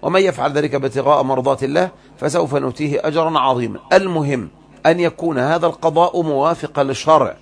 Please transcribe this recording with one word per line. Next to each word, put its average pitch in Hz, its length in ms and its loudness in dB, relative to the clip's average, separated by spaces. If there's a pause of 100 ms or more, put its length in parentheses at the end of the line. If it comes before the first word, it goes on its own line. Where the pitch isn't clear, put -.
ومن 175 180 2
يفعل 151 320 0
ذلك 147 220 -2
ابتغاء 139 480 0
مرضات 131 420 -2
الله 165 260 0 (260)
فسوف 151 380 -2
نؤتيه 143 500 -2
أجرا 160 340 0
عظيما". 123 400 0 (140)
المهم 156 560 0 (380)
أن 165 140 4
يكون 165 380 -2
هذا 160 280 0
القضاء 170 560 0
موافقا 151 600 0
للشرع 135 600 2